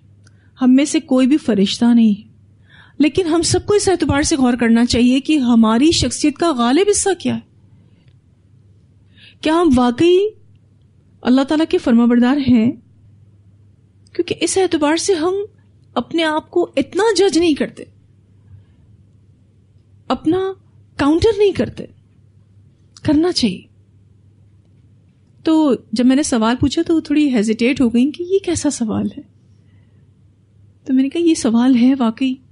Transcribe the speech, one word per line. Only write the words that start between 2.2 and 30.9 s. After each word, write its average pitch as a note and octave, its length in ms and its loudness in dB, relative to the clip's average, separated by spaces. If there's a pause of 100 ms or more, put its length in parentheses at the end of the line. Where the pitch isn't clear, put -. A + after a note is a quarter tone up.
لیکن D#4 280 0
ہم E4 160 0
سب F4+ 240 -2
کو G#4 80 0
اس G4 140 0
اعتبار D4+ 340 0
سے D#4+ 140 -2
غور B3+ 180 2
کرنا A#3 300 2
چاہیے B3 360 2
کہ D#4 180 0
ہماری A#3+ 540 2
شخصیت C#4+ 460 -2
کا E4+ 140 0
غالب C4 380 0
حصہ G4 180 -2 (100)
کیا A#3+ 160 -6
ہے۔ A3+ 60 -8 (2000)
کیا D#4 140 -2
ہم E4+ 200 2
واقعی B3 440 2 (1040)
اللہ B3+ 180 2
تعالیٰ D4+ 280 -2
کے F4+ 100 0
فرما A#3+ 260 2
بردار A#3+ 320 2
ہیں؟ B3+ 360 0 (1400)
کیونکہ - 280 -4
اس E4+ 180 -4
اعتبار E4 380 0
سے E4 180 -2
ہم E4+ 200 -4 (600)
اپنے E4 300 -4
آپ D#4 260 -4
کو F4 260 -2
اتنا - 260 -2 (140)
جج F4 220 2
نہیں E4 160 2
کرتے، - 300 -8 (2250)
اپنا D#4 300 -2 (580)
counter F4 420 0
نہیں G4+ 140 2
کرتے، - 320 -6 (1200)
کرنا D#4 300 0
چاہیے۔ - 300 -4 (1800)
تو D#4 320 2 (180)
جب A#3+ 140 0
میں C4 100 4
نے C#4+ 60 0
سوال A#3 380 -2
پوچھا D4 220 -2
تو E4 120 0
وہ D#4+ 60 0
تھوڑی D4 340 0
ہیزیٹیٹ A3+ 460 0
ہو A#3 140 0
گئیں B3 160 2
کہ F4 120 -10
یہ F4+ 220 -2
کیسا D#4 260 -4
سوال G#3+ 360 -4 (120)
ہے؟ D4 40 -16 (1600)
تو C4+ 100 -4